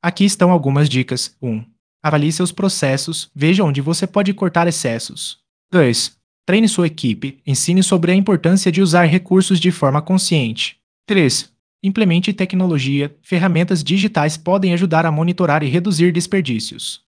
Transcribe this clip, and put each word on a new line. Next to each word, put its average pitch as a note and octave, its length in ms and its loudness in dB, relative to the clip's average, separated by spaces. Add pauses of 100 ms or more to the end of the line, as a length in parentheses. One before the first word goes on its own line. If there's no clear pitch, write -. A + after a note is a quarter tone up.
Aqui F3 220 0
estão F3+ 260 2
algumas C#3+ 380 2
dicas. B2+ 520 -4
Um, A2+ 220 -6 (400)
avalie D3+ 300 0
seus F3+ 180 -2
processos, D#3+ 800 -4
veja E3 300 2
onde C#3+ 180 0
você E3 240 -2
pode G3 300 0
cortar F3 320 0
excessos. - 720 -6 (320)
Dois, C#3 460 2 (280)
treine G#3+ 220 2
sua F3 220 2
equipe, C3+ 580 -6
ensine F3 380 0
sobre E3+ 260 2
a F#3 60 4
importância F#3+ 560 2
de F#3 100 2
usar F3 220 4
recursos F#3 560 2
de F3 100 2
forma D3 320 0
consciente. D#3 760 -2 (280)
Três, E3+ 460 0 (300)
implemente F#3+ 500 0
tecnologia, D3+ 880 -2
ferramentas F3 640 0
digitais E3 540 0
podem F#3 340 0
ajudar E3 320 0
a E3 80 0
monitorar D#3+ 500 0
e C#3+ 60 -2
reduzir F3 440 0
desperdícios. D#3 960 -6